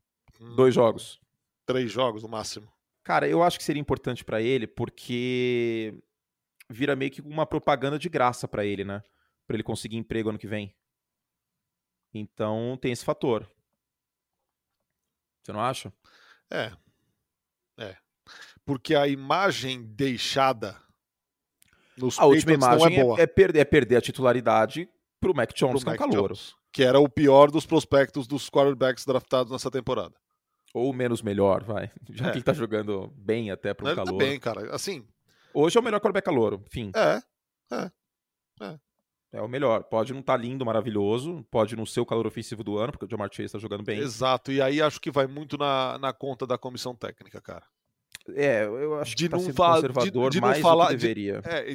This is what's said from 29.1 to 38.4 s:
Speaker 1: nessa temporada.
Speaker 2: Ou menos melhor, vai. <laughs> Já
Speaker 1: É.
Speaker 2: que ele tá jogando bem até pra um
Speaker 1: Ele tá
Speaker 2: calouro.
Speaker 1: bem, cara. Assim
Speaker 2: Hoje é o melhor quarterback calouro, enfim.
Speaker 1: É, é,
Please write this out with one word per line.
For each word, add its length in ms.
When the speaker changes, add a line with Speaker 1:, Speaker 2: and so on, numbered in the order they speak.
Speaker 1:
nessa 180
temporada. 440
Speaker 2:
Ou 200
menos 300
melhor, 400
vai. 280
<laughs> 100
Já 180
Speaker 1:
É. 20
Speaker 2:
que 80
ele 60
tá 80
jogando 640
bem 340
até 240
pra 120
um 40
Speaker 1:
Ele 60
tá 80
Speaker 2:
calouro. 200
Speaker 1:
bem, 160
cara. 340
Assim 320
Speaker 2:
Hoje 220
é 20
o 40
melhor 160
quarterback 240
calouro, 440
enfim. 280
Speaker 1:
É, 260
é, 180